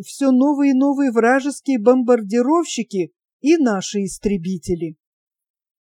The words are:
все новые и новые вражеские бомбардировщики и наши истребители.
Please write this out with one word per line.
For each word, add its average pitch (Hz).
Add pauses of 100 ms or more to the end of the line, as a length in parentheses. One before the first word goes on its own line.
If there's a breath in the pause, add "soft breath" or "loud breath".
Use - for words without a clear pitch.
все -
новые 277
и 254
новые 277
вражеские 254
бомбардировщики 240 (260)
и 302
наши 208
истребители. 175 (840)